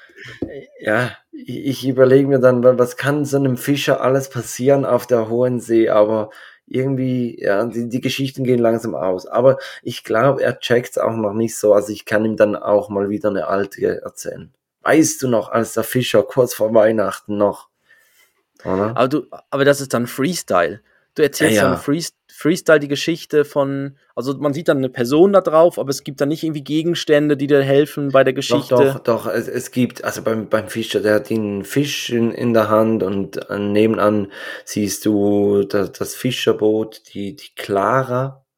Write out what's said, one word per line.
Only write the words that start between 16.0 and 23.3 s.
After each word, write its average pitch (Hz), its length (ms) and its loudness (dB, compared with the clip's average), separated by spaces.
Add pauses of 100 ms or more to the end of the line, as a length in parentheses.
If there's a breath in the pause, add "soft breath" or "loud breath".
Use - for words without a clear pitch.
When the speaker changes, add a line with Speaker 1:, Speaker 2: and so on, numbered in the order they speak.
Speaker 1:
kurz 123 320 0
vor 110 180 -2
Weihnachten 107 640 2
noch, 101 320 -2 (960 soft breath)
oder? 98 320 -2
Speaker 2:
Aber 123 100 2
du, 143 180 -4 (260)
aber 139 140 -2
das 139 160 4
ist 135 120 -8
dann 120 140 -2
Freestyle. 104 720 -2 (320)
Du - 100 -2
erzählst 110 340 2
Speaker 1:
Ja, 98 60 4
Speaker 2:
dann 95 100 2
Speaker 1:
ja. 85 40 -4
Speaker 2:
Freest-, 147 380 -6 (160)
Freestyle 160 480 2
die 143 80 -4
Geschichte 147 580 -2